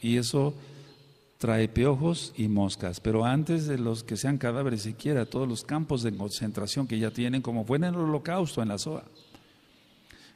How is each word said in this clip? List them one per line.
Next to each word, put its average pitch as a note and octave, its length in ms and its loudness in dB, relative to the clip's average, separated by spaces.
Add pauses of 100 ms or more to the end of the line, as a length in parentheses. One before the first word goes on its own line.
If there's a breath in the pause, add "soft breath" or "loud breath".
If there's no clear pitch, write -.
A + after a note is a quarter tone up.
y A#2 160 2
eso C#3 380 2 (840 loud breath)
trae A2 320 2
piojos C#3 680 2
y A2 120 2
moscas, G2 500 0
pero A2 260 2
antes D3+ 420 2
de C#3+ 120 0
los A2+ 240 -2
que A2+ 140 -4
sean C3+ 220 0
cadáveres A#2+ 440 0
siquiera, A2+ 440 0
todos C3+ 200 -2
los A#2+ 160 -4
campos D3 400 -2
de A2+ 140 0
concentración G#2 720 -4
que A2+ 100 -2
ya A2 140 0
tienen, B2 300 0
como A#2 220 -2
fue A#2+ 120 2
en D#3+ 80 2
el F3+ 100 0
Holocausto, E3 680 0
en A2 60 0
la G2+ 100 -2
soa. D#3 260 -6 (1300 loud breath)